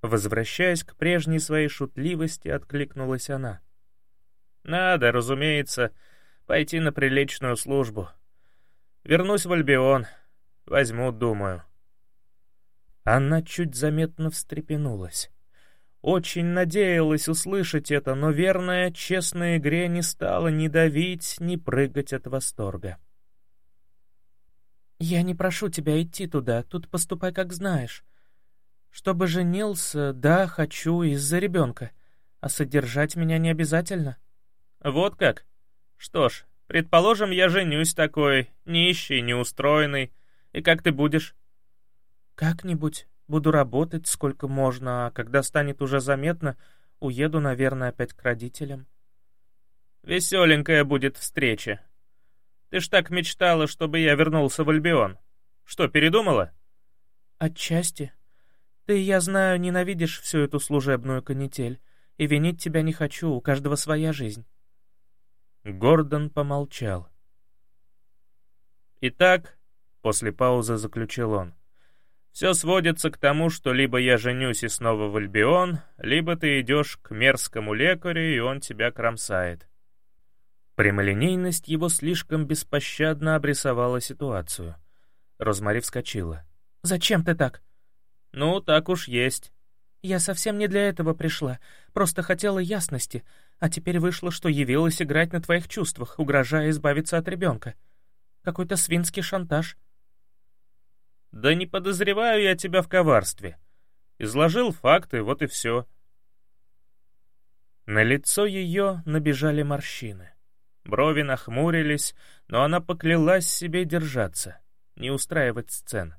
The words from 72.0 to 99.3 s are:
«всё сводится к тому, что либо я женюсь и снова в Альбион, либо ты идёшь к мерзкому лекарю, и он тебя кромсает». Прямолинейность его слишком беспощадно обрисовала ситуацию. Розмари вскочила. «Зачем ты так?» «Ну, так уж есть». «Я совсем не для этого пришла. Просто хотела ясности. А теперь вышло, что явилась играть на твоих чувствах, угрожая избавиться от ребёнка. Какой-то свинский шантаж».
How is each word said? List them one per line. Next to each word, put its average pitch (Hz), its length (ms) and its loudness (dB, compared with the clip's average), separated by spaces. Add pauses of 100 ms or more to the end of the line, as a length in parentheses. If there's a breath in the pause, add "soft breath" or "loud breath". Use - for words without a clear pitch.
«всё 185 220 0
сводится 165 560 2
к - 80 -16
тому, 156 320 2
что 135 240 -2
либо 127 240 2
я 127 180 6
женюсь 123 460 -2
и 117 60 -4
снова 110 400 0
в 101 80 -4
Альбион, 127 640 2 (180)
либо 160 360 0
ты 143 280 0
идёшь 143 340 0
к - 140 -20
мерзкому 110 640 0
лекарю, 165 600 0
и 123 40 2
он 131 220 -2
тебя 113 300 -2
кромсает». 98 800 -4 (1080)
Прямолинейность 110 920 2
его 160 220 0
слишком 156 560 -2
беспощадно 151 920 0
обрисовала 127 640 0
ситуацию. 92 760 -6 (600)
Розмари 104 440 0
вскочила. 87 640 -6 (360)
«Зачем 170 400 2
ты 170 120 2
так?» 139 280 -2 (720)
«Ну, 165 280 0
так 160 280 4
уж 180 200 -2
есть». 123 440 -2 (480)
«Я 185 200 -2
совсем 208 380 -2
не 208 100 0
для 202 200 2
этого 165 240 0
пришла. 160 460 -2 (340 soft breath)
Просто 185 300 0
хотела 190 360 0
ясности. 170 640 -4 (340 soft breath)
А 160 100 0
теперь 170 300 -2
вышло, 175 320 -2
что 170 180 -4
явилась 147 540 2
играть 156 300 0
на 170 80 -2
твоих 170 260 0
чувствах, - 520 -6
угрожая 143 520 2
избавиться 151 480 0
от 165 100 -2
ребёнка. 170 460 -2 (680)
Какой-то 180 340 -4
свинский 170 460 0
шантаж». 165 540 -2 (1600)